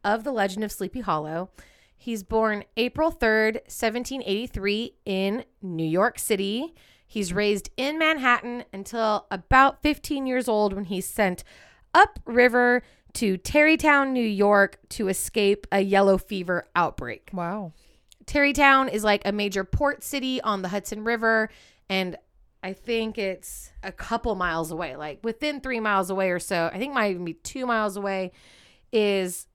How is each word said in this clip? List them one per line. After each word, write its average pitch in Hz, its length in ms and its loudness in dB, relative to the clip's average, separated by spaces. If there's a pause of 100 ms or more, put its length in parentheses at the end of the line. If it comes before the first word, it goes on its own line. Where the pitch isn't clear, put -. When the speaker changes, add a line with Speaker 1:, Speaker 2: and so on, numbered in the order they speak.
Speaker 1:
of 220 180 0
The 269 100 -4
Legend 202 320 -2
of 202 60 -6
Sleepy 208 300 -8
Hollow. 160 480 -4 (480)
He's 226 260 -8
born 220 420 0 (120)
April 247 340 0
third, 220 580 2
seventeen 240 580 -4
eighty-three 208 720 -4 (100)
in 196 380 -2 (180)
New 165 240 -4
York 190 320 0
City. 214 560 -4 (320)
He's 185 260 -6
raised 208 440 0
in 285 220 -4
Manhattan 254 760 0
until 214 580 -2
about 262 520 2
fifteen 285 440 -2
years 254 220 -2
old 208 260 2
when 202 100 -6
he's 190 220 -6
sent 185 360 0 (520)
upriver 247 880 4 (320)
to 196 220 0
Tarrytown, 294 760 4
New 254 140 0
York 202 520 4 (120)
to 202 180 -4
escape 202 640 0
a 196 80 2
yellow 196 380 4
fever 180 480 -4 (100)
outbreak. 127 560 -2
Speaker 2:
Wow. 180 400 -8 (540)
Speaker 1:
Tarrytown 277 640 4
is, 214 160 -4
like, 208 200 2
a 202 80 0
major 202 320 -2
port - 380 -2
city 262 380 -4
on 202 220 -2
the 180 60 -6
Hudson 208 360 -6
River, 226 460 0 (380)
and 185 280 -2 (460)
I 190 100 -10
think 226 460 -4
it's - 520 -8 (120)
a 190 100 -10
couple 226 420 -4
miles 165 380 -2
away, 156 240 -8
like, 151 260 -12
within 262 380 -4
three 254 180 -6
miles 196 320 0
away 190 200 0
or 175 100 -2
so. 170 320 -2
I 180 60 -10
think 277 160 -6
might 214 180 2
even 175 120 -6
be 165 100 -8
two - 320 -8
miles 214 300 0
away 190 360 -4 (580)
is 196 640 0